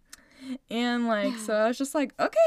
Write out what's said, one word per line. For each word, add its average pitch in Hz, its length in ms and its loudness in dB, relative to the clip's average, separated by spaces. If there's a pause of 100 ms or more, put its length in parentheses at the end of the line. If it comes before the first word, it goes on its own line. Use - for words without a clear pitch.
(680)
And, 240 380 -2
like, 226 300 0
so 220 180 -4
I 214 120 4
was 247 100 -2
just 269 180 -4
like, 285 240 -2
"Okay, - 280 0